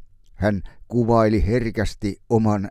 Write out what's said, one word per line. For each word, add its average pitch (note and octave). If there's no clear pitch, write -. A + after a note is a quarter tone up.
hän G2+
kuvaili A2+
herkästi A2
oman G#2+